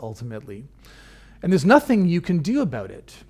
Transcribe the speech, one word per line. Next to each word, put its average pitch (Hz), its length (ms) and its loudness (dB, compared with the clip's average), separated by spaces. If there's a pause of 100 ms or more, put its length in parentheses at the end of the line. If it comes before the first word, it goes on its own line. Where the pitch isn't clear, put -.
ultimately. 110 600 -12 (760)
And 175 120 0
there's 160 120 2
nothing 226 440 4
you 175 120 0
can 175 180 0
do 220 240 -2
about 113 280 -6
it. - 240 -20 (160)